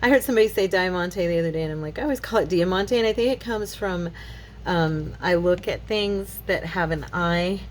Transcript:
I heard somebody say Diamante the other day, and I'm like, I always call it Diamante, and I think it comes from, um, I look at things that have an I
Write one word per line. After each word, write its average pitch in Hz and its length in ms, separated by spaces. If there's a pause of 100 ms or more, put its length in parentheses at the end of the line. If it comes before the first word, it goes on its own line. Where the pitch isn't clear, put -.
I 240 60
heard 262 140
somebody 220 240
say 214 180
Diamante 180 600
the 170 100
other 165 140
day, 160 100
and 156 100
I'm 156 100
like, 156 180
I - 20
always 277 180
call 226 200
it 180 100
Diamante, 185 480
and 226 80
I 220 80
think 233 180
it 254 80
comes 214 360
from, 180 340 (560)
um, 160 560
I 180 140
look 180 320
at 151 180
things 202 640
that - 180
have 165 240
an 156 240
I 175 460 (120)